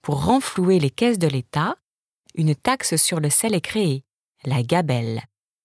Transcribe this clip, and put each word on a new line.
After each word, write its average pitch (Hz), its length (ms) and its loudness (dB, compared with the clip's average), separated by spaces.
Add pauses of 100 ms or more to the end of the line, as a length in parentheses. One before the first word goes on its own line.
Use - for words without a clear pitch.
pour 143 220 -2
renflouer 190 560 2
les 139 100 0
caisses 233 280 0
de 165 100 2
l'État, 151 480 -4 (580)
une 156 200 2
taxe - 420 -2
sur 160 240 0
le 147 100 0
sel 220 240 0
est 170 60 0
créée, 151 440 -2 (400)
la 127 180 0
gabelle. 120 600 0 (420)